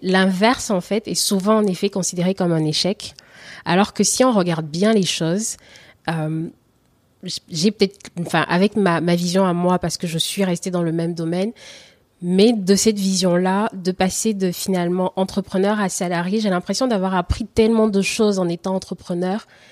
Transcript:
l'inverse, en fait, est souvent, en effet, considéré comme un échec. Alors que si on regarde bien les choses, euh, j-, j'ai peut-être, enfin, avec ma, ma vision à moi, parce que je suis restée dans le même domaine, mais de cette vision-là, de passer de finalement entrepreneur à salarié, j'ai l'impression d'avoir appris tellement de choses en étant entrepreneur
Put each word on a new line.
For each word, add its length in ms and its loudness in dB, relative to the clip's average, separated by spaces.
l'inverse, 680 2
en 100 0
fait, 280 -4
est 60 -4
souvent, 440 2
en 80 2
effet, 240 -2
considéré 440 -2
comme 180 0
un 120 2
échec. 500 -2
Alors 280 2
que 120 0
si 200 2
on 80 4
regarde 340 0
bien 260 0
les 120 4
choses, 520 -2
euh, 380 -4
j-, 180 -10
j'ai 200 0
peut-être, 260 -2
enfin, 280 0
avec 280 2
ma, 240 2
ma 140 2
vision 320 2
à 60 0
moi, 260 2
parce 200 -6
que 80 -6
je 120 -4
suis 260 -2
restée 260 -2
dans 120 -2
le 100 0
même 220 -2
domaine, 380 -2
mais 320 4
de 220 2
cette 240 2
vision-là, 760 2
de 180 -4
passer 420 0
de 160 -2
finalement 680 -2
entrepreneur 640 -2
à 80 0
salarié, 520 -2
j'ai 100 0
l'impression 380 0
d'avoir 260 0
appris 320 -2
tellement 420 2
de 140 2
choses 360 0
en 100 0
étant 260 -4
entrepreneur 720 -6